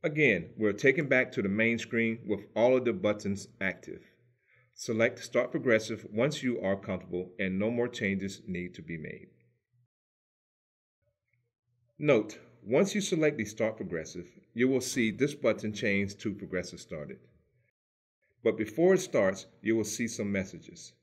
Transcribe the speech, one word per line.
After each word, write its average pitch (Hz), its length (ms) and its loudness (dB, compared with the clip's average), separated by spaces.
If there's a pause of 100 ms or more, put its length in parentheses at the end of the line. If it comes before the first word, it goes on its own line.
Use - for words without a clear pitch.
Again, 143 560 2
we're 107 140 2
taken 135 360 2
back 127 240 4
to 123 100 -2
the 98 60 0
main 113 300 2
screen 113 400 -2 (100)
with 98 120 0 (140)
all 123 220 6
of 120 80 2
the 117 80 2
buttons 101 560 -2 (120)
active. - 420 -6 (720)
Select 117 480 0
Start - 280 0
Progressive 113 600 0
once 127 320 0
you 123 200 0
are 98 140 2
comfortable 90 640 -6
and 95 200 -2
no 107 120 0
more 120 180 0
changes 98 580 -4
need 90 280 -6
to 85 80 -16
be 82 140 -10
made. 73 300 -12 (2750)
Note, 139 400 2 (260)
once 151 300 2
you 208 80 0
select 156 340 2
the 110 80 -2
Start 110 320 -2
Progressive, 85 500 -8 (280)
you 123 140 4
will 131 120 2
see 117 300 0
this 135 240 0
button 107 400 0
change 101 420 0
to 104 160 -4
Progressive 90 480 -6
Started. 73 380 -12 (1200)
But 110 140 2
before 170 380 4
it 180 60 4
starts, 98 440 0 (160)
you 110 160 2
will 110 80 0
see 113 240 -4
some 101 240 -4
messages. 92 720 -8